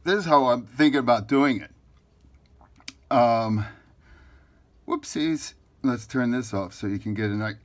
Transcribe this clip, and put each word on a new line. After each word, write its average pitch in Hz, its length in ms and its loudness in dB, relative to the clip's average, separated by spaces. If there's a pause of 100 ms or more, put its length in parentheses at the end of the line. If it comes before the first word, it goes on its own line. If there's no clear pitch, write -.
this 196 160 0
is 180 60 -6
how 147 180 6
I'm 123 200 2
thinking 143 360 2
about 117 260 2
doing 135 340 2
it. - 120 -18 (1400)
Um, 113 560 2 (1200)
whoopsies. 160 680 -4 (280)
Let's 120 240 -2
turn 123 240 0
this 120 240 -4
off 95 180 -6
so - 140 -10
you 98 140 -4
can 107 140 -6
get 107 160 -2
an 104 120 -4
i-, 107 120 -6 (100)